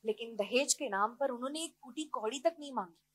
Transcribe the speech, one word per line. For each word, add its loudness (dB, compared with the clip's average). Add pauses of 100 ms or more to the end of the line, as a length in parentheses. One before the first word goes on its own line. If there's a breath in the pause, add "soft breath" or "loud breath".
लेकिन -2
दहेज 4
के -2
नाम 2
पर 2
उन्होंने -4
एक -12
फूटी -6
कौड़ी -2
तक 4
नहीं -10
मांगी। -6 (100)